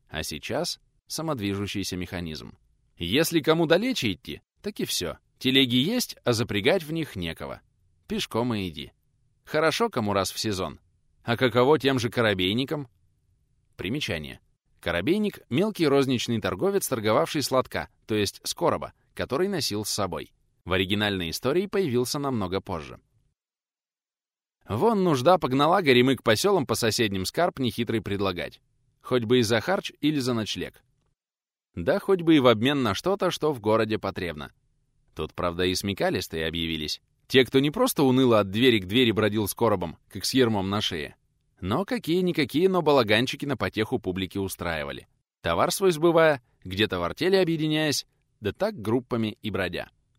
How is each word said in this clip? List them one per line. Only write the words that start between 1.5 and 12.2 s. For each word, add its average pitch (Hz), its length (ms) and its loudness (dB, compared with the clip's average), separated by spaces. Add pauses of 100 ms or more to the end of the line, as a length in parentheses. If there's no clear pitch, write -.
механизм. 82 600 -10 (400)
Если 143 440 0
кому 160 240 2
далече 165 480 0
идти, - 280 -12 (200)
так - 180 -12
и 190 60 -2
все. 78 320 -6 (200)
Телеги 131 380 2
есть, 196 480 0
а 123 100 2
запрягать 117 500 0
в 147 80 -12
них 160 240 -6
некого. 80 460 -8 (460)
Пешком 123 460 -2
и 98 140 -2
иди. 73 240 -12 (520)
Хорошо 160 460 0
кому 104 240 -2
раз 95 180 2
в - 80 -10
сезон. 92 400 -4 (440)
А 120 120 -2
каково 127 440 4
тем 135 200 2
же 117 100 -2
коробейникам? 117 800 0 (880)